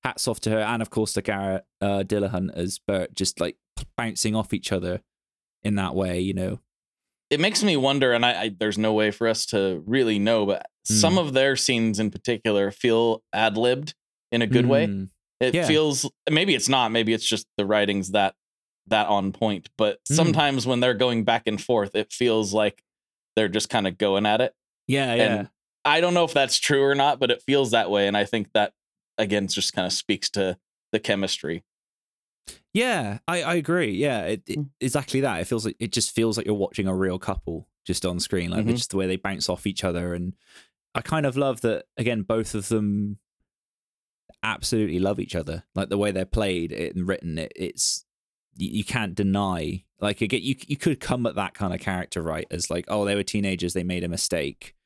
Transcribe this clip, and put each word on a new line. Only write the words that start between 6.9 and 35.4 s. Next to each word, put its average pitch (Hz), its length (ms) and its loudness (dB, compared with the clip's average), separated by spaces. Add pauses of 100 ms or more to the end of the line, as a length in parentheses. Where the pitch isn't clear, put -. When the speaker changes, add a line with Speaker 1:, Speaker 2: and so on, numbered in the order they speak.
Speaker 2:
It 147 120 2
makes 208 200 2
me 202 140 4
wonder, 135 380 4
and 117 120 4
I, 120 180 2
I, 107 140 -4
there's 107 200 0
no 110 160 2
way 107 180 4
for 117 160 0
us 110 200 0
to 95 380 0
really 113 320 2
know, 107 280 2
but 98 200 -2 (200)
some 110 300 4
Speaker 1:
Mm. 175 120 2
Speaker 2:
of 135 60 -4
their 135 240 4
scenes 113 420 2
in 107 100 0
particular 101 600 0
feel 117 500 2 (120)
ad-libbed 117 600 0 (380)
in 120 100 2
a 113 60 2
good 123 200 6
way. 135 200 4
Speaker 1:
Mm. 98 220 -6 (320)
Speaker 2:
It 127 140 2
Speaker 1:
Yeah. 165 120 2
Speaker 2:
feels, 151 420 2 (200)
maybe 160 260 4
it's 120 140 0
not, 127 240 2
maybe 113 200 2
it's 110 140 -2
just - 200 -2 (100)
the 101 80 0
writing's 101 460 0
that, 98 240 0 (520)
that 104 200 2
on 98 260 0
point, 101 440 -4
but 104 220 0 (100)
Speaker 1:
Mm. 143 60 0
Speaker 2:
sometimes 151 520 2
when 123 120 0
they're 123 140 4
going 117 320 0
back 113 220 2
and 104 140 -4
forth, 104 340 0
it 113 180 -2
feels 110 400 2
like 104 280 0 (540)
they're 110 140 2
just 104 200 -2
kinda 98 220 0
going 101 340 2
at 107 140 2
it. 127 140 0 (340)
Speaker 1:
Yeah, 135 240 0
Speaker 2:
And 117 80 0
Speaker 1:
yeah. 110 280 2 (360)
Speaker 2:
I 147 160 4
don't 175 140 2
know 175 120 4
if - 80 -6
that's 135 240 2
true 139 260 2
or 139 120 4
not, 139 240 2
but 127 120 2
it - 100 -2
feels 135 300 2
that 110 200 2
way. 101 160 4
And 101 80 0
I 104 80 2
think 107 300 -4
that, 104 200 2 (440)
again, 101 300 0
just - 260 -4
kinda 92 160 -2
speaks - 420 -2
to 92 260 -2 (360)
the 107 60 2
chemistry. 92 640 -2 (1080)
Speaker 1:
Yeah, 185 540 0
I, 170 140 -2
I 160 140 0
agree. 160 380 0
Yeah, 110 320 0
it, 101 220 -2
it, - 120 -4
Speaker 2:
Mm. 143 100 -6 (100)
Speaker 1:
exactly 135 420 -2
that. 104 200 0